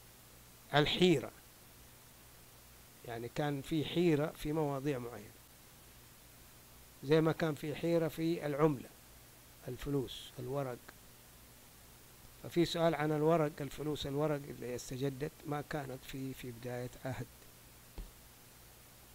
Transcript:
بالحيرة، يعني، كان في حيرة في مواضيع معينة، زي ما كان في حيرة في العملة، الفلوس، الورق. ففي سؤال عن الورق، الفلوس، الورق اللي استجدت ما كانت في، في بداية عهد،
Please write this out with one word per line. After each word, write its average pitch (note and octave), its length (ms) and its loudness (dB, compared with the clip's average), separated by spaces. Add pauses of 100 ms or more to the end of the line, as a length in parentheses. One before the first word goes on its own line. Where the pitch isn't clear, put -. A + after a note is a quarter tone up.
(720)
بالحيرة، D3 580 6 (1800)
يعني، A#2 260 -8
كان C#3+ 280 0
في D3+ 220 0
حيرة D#3+ 420 4
في - 260 -4
مواضيع C#3+ 460 0
معينة، A#2 320 -10 (1700)
زي D3+ 160 6
ما D#3+ 120 4
كان D#3 220 0
في D3 200 -6
حيرة E3 340 2
في E3 380 -2
العملة، D3 420 2 (800)
الفلوس، C3 720 -4
الورق. B2+ 400 -4 (1600)
ففي E3 220 2
سؤال E3 300 2
عن D3+ 180 2
الورق، D3+ 480 4
الفلوس، C#3+ 460 -4
الورق C#3+ 420 0
اللي B2 260 -6
استجدت C3+ 580 -4 (140)
ما D3 240 -4
كانت C3+ 340 -6
في، C3 300 -8
في B2+ 160 -10
بداية B2 400 -6 (140)
عهد، B2+ 220 -4 (1900)